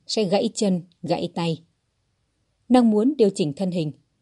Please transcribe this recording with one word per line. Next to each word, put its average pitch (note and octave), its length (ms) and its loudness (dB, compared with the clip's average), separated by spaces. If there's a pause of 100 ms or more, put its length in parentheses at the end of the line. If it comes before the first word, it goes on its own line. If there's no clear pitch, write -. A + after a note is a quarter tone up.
sẽ A3 160 -2
gãy G3+ 300 0
chân, F#3+ 280 0 (220)
gãy E3+ 300 -4
tay. E3+ 300 -4 (1080)
Nàng A#3+ 200 4
muốn G#3+ 280 2
điều G#3 180 4
chỉnh D3+ 180 -2
thân F#3 180 -6
hình, D#3+ 200 -4 (300)